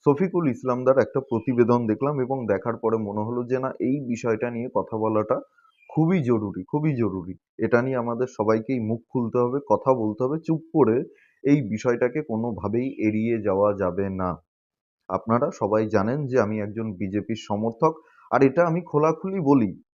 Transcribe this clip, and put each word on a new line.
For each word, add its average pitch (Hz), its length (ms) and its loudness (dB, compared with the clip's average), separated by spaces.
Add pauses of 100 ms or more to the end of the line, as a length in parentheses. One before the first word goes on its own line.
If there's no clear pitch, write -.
শফিকুল 165 460 2
ইসলামদার 127 480 0
একটা 131 220 0
প্রতিবেদন 120 680 2
দেখলাম 135 340 -2
এবং 127 260 -4
দেখার 104 300 -2
পরে 113 200 0
মনে 104 240 -4
হলো 120 240 -4
যে 127 140 -2
না, 131 220 -4
এই 131 260 -2
বিষয়টা 120 440 -2
নিয়ে 120 240 -6
কথা 101 220 -2
বলাটা 107 440 0 (540)
খুবই 165 280 4
জরুরি, 104 420 0
খুবই 151 320 -2
জরুরি। 95 380 -2 (240)
এটা 117 240 2
নিয়ে 131 140 -2
আমাদের 120 300 -2 (100)
সবাইকেই 110 440 0
মুখ 113 200 -2 (120)
খুলতে 120 260 -2
হবে, 123 220 0 (100)
কথা 131 240 4
বলতে 110 300 -2
হবে। 147 220 -2
চুপ 165 140 -2 (120)
করে 123 320 4 (380)
এই 143 200 2
বিষয়টাকে 123 600 -2
কোনোভাবেই 117 760 -4
এড়িয়ে 110 440 0
যাওয়া 101 340 2
যাবে 98 320 -2
না। 92 280 -2 (720)
আপনারা 113 460 0
সবাই 110 340 0
জানেন 110 380 0
যে 123 140 2
আমি 107 200 0
একজন 107 320 -6
বিজেপির 98 460 -4
সমর্থক, 113 560 -2 (360)
আর 127 120 4
এটা 147 240 6
আমি 165 140 0
খোলাখুলি 160 600 0
বলি 131 420 4 (100)